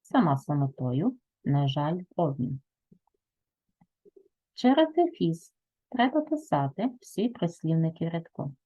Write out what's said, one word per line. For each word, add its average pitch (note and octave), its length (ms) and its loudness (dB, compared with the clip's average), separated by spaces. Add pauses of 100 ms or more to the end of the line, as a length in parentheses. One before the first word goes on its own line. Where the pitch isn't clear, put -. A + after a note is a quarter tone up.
Сама E3 360 2
самотою, C#3 800 -2 (260)
на C#3+ 240 2
жаль, D3 320 -2 (160)
обмін. C#3+ 460 -2 (1900)
Через D#4 400 4
дефіс B3 600 0 (360)
треба C4 320 2
писати G#3 720 -2 (100)
всі - 280 -4
прислівники E3 760 -2
в E3 40 -4
рядку. D3 460 -8 (100)